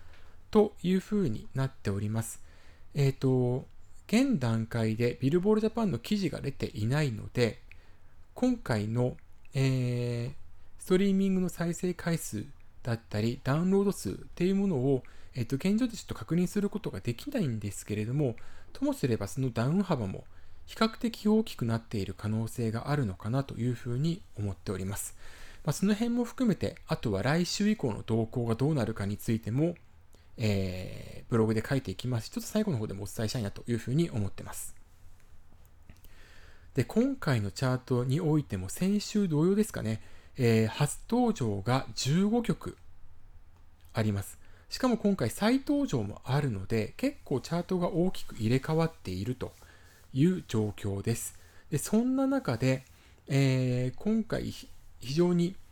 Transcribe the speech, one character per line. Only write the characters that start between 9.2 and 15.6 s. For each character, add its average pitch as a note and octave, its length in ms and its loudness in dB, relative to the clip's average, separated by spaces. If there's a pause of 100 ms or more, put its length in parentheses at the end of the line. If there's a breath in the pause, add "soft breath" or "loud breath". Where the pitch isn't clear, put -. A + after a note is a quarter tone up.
え B2 800 0
ー、 - 500 -12
ス - 40 -12
ト F#3 100 4
リ G3 140 6
ー G3 40 4
ミ G3 140 4
ン F#3+ 60 4
グ F#3 60 2
の F#3 60 2
再 E3+ 260 -2
生 F3+ 200 -2
回 E3+ 240 0
数 A2 280 -6 (380)
だ A#2 100 0
っ A2+ 60 -2 (100)
た G#2 120 0
り、 A#2 240 0
ダ C3 80 2
ウ D#3+ 120 2
ン F#3 60 4
ロ G3 120 6
ー - 20 2
ド G3 80 4
数 - 180 -4
っ - 20 -4 (220)
て E3+ 100 0
い F#3+ 60 4
う G3 40 4
も G3 120 2
の F#3 80 2
を C3 280 2 (320 loud breath)
え B2+ 60 -4
っ A2+ 40 0
と、 C3+ 120 -2
現 F#3+ 200 2